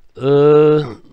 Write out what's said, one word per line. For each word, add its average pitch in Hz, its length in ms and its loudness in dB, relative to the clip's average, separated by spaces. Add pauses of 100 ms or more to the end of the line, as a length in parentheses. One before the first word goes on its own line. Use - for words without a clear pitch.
(160)
äh, 151 680 0 (280)